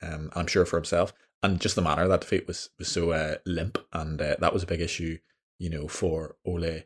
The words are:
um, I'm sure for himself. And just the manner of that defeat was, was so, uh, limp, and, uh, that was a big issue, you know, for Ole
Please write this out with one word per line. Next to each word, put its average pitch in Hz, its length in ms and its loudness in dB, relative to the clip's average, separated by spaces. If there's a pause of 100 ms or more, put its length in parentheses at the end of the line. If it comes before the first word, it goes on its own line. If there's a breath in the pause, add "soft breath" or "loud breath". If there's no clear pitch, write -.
um, 78 320 -8
I'm 85 140 -2
sure 90 180 6
for 85 120 0
himself. 85 340 2 (320 soft breath)
And 98 160 2
just - 160 0
the 104 60 2
manner 78 220 4
of 92 60 4
that 90 120 4
defeat - 260 -2
was, - 220 -8 (100)
was - 80 -8
so, 85 240 0
uh, 78 240 0 (100)
limp, 85 340 -2 (120)
and, 78 300 -4
uh, 76 180 0
that - 140 4
was 90 100 0
a 87 40 -6
big 82 120 -2
issue, 82 380 -4 (420)
you 90 100 -6
know, 76 200 -4
for 80 560 -2
Ole 82 400 -2